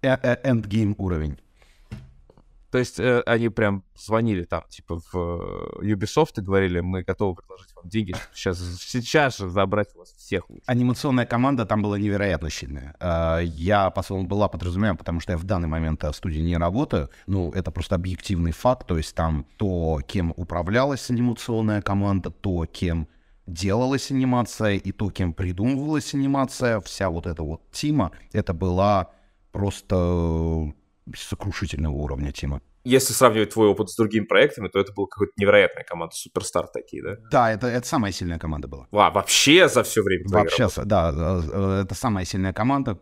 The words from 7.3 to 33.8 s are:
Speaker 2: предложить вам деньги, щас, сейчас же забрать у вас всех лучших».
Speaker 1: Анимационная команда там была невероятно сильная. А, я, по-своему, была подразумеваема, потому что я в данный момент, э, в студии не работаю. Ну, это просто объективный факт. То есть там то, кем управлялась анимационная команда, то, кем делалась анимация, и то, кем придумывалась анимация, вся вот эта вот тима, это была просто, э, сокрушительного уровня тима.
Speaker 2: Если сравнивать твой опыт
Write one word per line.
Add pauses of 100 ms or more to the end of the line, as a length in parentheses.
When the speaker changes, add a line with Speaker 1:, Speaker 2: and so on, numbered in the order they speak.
Speaker 2:
предложить
вам
деньги, (200)
щас, (240)
сейчас
же
забрать
у
вас
всех
лучших».
Speaker 1:
Анимационная
команда
там
была
невероятно
сильная.
А,
я,
по-своему,
была
подразумеваема,
потому
что
я
в
данный
момент,
э,
в
студии
не
работаю. (180)
Ну,
это
просто
объективный
факт.
То
есть
там (120)
то,
кем
управлялась
анимационная
команда,
то,
кем (400)
делалась
анимация,
и
то,
кем
придумывалась
анимация,
вся
вот
эта
вот (100)
тима, (220)
это
была (400)
просто,
э,
сокрушительного
уровня
тима. (240)
Speaker 2:
Если
сравнивать
твой
опыт